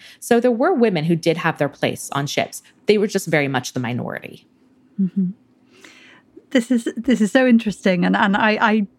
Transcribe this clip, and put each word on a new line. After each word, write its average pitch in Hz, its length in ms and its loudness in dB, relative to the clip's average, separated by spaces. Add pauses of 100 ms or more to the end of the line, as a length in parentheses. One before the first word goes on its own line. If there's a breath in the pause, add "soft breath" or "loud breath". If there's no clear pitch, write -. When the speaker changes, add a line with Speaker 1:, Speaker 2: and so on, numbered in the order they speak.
(200 loud breath)
Speaker 1:
So 233 200 2
there 247 100 2
were 269 240 0
women 214 300 0
who 170 120 2
did 160 200 0
have 170 200 -4
their 147 120 -2
place - 440 -6
on 143 140 -4
ships. - 360 -6 (240 soft breath)
They 208 120 4
were 208 80 0
just 196 220 -4
very 147 200 0
much 131 240 -4
the - 80 -4
minority. - 680 -8 (540)
Speaker 2:
Mm-hmm. 185 300 0 (1200 soft breath)
This 240 200 0
is, 233 260 0
this 226 240 0
is 214 120 0
so 262 140 4
interesting. 202 580 2
And, 185 120 2
and 202 200 2
I, 214 500 2 (120)